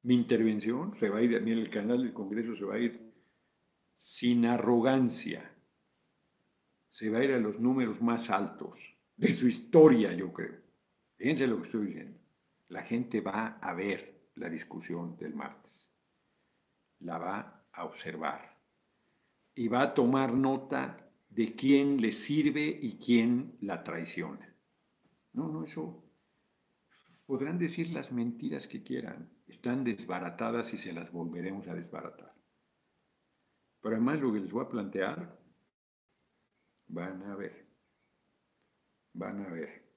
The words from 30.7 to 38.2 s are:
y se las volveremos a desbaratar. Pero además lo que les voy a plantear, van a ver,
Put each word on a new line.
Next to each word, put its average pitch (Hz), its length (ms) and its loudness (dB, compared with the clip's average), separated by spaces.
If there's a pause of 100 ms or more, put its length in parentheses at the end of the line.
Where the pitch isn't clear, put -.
y 90 40 -8
se 92 140 -8
las 85 200 -10
volveremos 87 560 -8
a 85 60 -8
desbaratar. - 600 -12 (1500)
Pero 110 140 -2
además 131 260 2
lo 127 120 2
que 107 80 0
les 92 100 -8
voy 127 140 -4
a - 40 -10
plantear, 101 720 -6 (1500)
van 92 360 -10
a 101 120 -10
ver, - 300 -12 (1500)